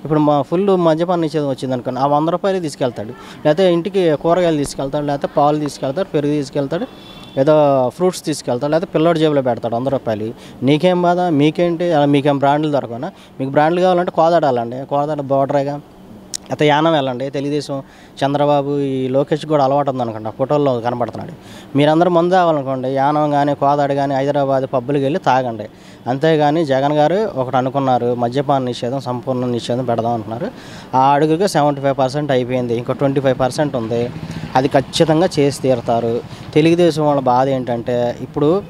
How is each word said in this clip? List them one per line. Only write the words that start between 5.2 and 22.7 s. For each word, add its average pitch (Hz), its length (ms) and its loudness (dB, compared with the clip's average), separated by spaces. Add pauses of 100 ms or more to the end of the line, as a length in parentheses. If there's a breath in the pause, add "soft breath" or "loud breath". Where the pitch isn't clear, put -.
పాలు 151 220 4
తీసుకెళ్తాడు, 147 480 -4
పెరుగు 147 240 -2
తీసుకెళ్తాడు, 147 540 -4 (520 loud breath)
ఏదో 139 160 4 (420)
ఫ్రూట్స్ 180 300 -2
తీసుకెళ్తాడు, 143 460 -4
లేకపోతే 165 220 0
పిల్లోడి 165 260 2
జేబులో 151 220 2
పెడతాడు 117 340 -2
వంద 127 120 -2
రూపాయలు. 117 460 -4 (300 loud breath)
నీకేం 160 380 2
బాధ? 175 180 2
మీకేంటి? 170 760 2
అలా 147 120 4
మీకేం 143 340 2
బ్రాండ్లు 147 320 2
దొరకవనా? 123 400 -4 (280 loud breath)
మీకు 135 120 -6
బ్రాండ్లు 156 300 2
కావాలంటే 180 300 2
కోదాడ 165 340 2
వెళ్ళండి, 123 440 -2
కోదాడ 147 320 -2
బోర్డరేగా. 139 600 0 (680)
అయితే 151 160 0
యానం 151 280 4
వెళ్ళండి, 135 360 -2
తెలుగుదేశం 143 540 -6 (420 loud breath)
చంద్రబాబు, 143 540 2
ఈ 135 280 -2
లోకేష్ 143 380 -2
కూడా 151 180 2
అలవాటు 139 260 2
ఉందనుకోండి, 117 380 -4
ఆ 107 40 -8
ఫోటోల్లో 135 480 0
కనపడుతున్నాడు. 120 520 -4 (460 loud breath)
మీరందరూ 156 320 4
మందు 175 200 2
తాగాలనుకోండి, 139 600 0